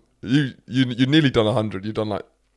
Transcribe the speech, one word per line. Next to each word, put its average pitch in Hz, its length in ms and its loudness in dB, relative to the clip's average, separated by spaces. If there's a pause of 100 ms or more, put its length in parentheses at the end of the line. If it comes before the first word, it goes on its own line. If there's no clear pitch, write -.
(220)
You, 131 320 0 (140)
you, 127 220 0
you've 127 200 0
nearly 147 220 4
done 107 160 2
a 107 60 2
hundred. 104 320 -4
You've 107 100 -8
done, 110 140 -4
like, 101 140 -6 (340)